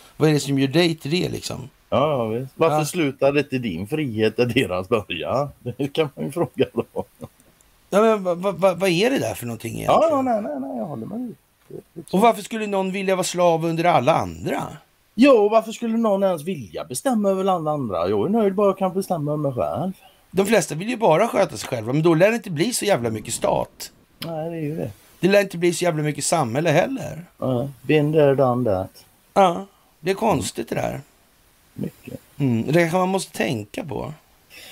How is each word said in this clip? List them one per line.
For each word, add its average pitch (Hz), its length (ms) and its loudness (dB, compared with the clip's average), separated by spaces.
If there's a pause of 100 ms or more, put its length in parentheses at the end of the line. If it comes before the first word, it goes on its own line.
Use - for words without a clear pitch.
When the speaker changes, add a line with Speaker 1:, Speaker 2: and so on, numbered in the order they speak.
(160)
Speaker 1:
vad 151 120 4
är 160 40 4
det 147 80 2
som 139 180 -2
gör 139 100 2
dig 165 280 2
till 139 140 -10
det, 180 180 0
liksom? - 420 -10 (200)
Speaker 2:
Ja, 131 200 2
ja, 127 160 0
visst. 120 300 -6
Varför 156 220 2
Speaker 1:
Ja. 156 60 0
Speaker 2:
slutade 143 560 0
inte 135 180 -4
din 101 280 -4
frihet 110 500 -2
där 120 100 2
deras 95 420 -2
börjar? 104 680 -2
<laughs> - 240 -12
Det 143 140 -4
kan 156 220 0
man 151 100 -8
ju 151 80 -8
fråga - 400 -2
då. 110 120 -4 (1080)
Speaker 1:
Ja, 196 120 4
men 220 220 4
vad, 175 140 -2
vad, 185 160 -2
vad, 175 240 2
vad 190 120 2
är 190 200 2
det 269 80 0
där 110 160 -2
för - 120 -10
någonting 113 280 -8
egentligen? 113 280 2
Speaker 2:
Ja, 330 80 4
ja, 277 120 2
nej, 233 200 -2
nej, 277 180 -8
nej, 269 180 -10
jag 214 80 -6
håller 123 200 -10
med 208 140 -10
dig. 240 120 -10 (360)
Det - 60 -18
är - 60 -14 (140)
liksom 170 240 -4
Speaker 1:
Och 202 40 4
varför 214 200 4
skulle 214 240 -6
någon 190 260 -2
vilja 190 240 0
vara 180 80 -2
slav 170 400 2
under 165 200 -2
alla 156 300 4
andra? 104 480 -4 (520)
Speaker 2:
Ja, 277 180 6
och 208 180 6
varför 220 220 2
skulle 226 240 -4
någon 208 260 2
ens 180 200 0
vilja 147 420 -8
bestämma 214 460 0
över 190 140 0
alla 175 260 0
andra? 101 380 -2
Jag 104 180 2
är 175 40 -2
nöjd 202 240 2
bara 208 140 2
jag 190 100 0
kan 185 160 -2
bestämma 165 380 -2
över 151 100 -2
mig 139 100 -2
själv. 110 400 -2 (420)
Speaker 1:
De 190 120 2
flesta 196 280 2
vill 180 140 -6
ju 247 80 -4
bara 208 320 4
sköta 165 280 0
sig - 120 -10
själva, 117 240 -4
men 151 100 0
då 170 120 6
lär 175 160 6
det 233 60 0
inte 214 140 -8
bli 175 220 -2
så - 120 -4
jävla 131 260 2
mycket 110 240 -6
stat. - 580 -4 (260)
Speaker 2:
Nej, 160 320 -8
det 170 60 -8
är 160 40 -6
ju 151 160 -6
det. 165 140 -6 (300)
Speaker 1:
Det 175 80 2
lär 202 120 6
inte 196 180 -4
bli 175 160 2
så 175 100 -4
jävla 156 180 0
mycket 147 220 -2
samhälle 156 460 0
heller. 170 540 0 (140)
Speaker 2:
Ja, 131 300 -2 (140)
been 151 300 2
there, 143 220 6
done 123 360 2
that. 95 340 -4 (300)
Speaker 1:
Ja, 190 320 2 (340)
det 165 100 -4
är 196 40 -2
konstigt 190 540 -2
det - 60 -6
där. 135 260 -4 (720)
Speaker 2:
Mycket. - 440 -12 (200)
Speaker 1:
Mm, 123 340 0
det 170 180 4
kan 185 100 0
man 185 80 0
måste 190 240 -4
tänka 117 520 -6
på. 131 280 -8 (600)